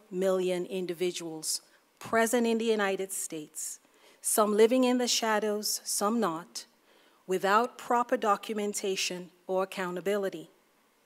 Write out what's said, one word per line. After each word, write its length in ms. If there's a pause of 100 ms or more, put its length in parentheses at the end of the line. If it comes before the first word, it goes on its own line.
(100)
million 560
individuals 960 (360)
present 480
in 120
the 60
United 480
States, 680 (420)
some 360
living 280
in 140
the 100
shadows, 760
some 360
not, 460 (600)
without 520
proper 380
documentation 1120 (160)
or 160
accountability. 880 (560)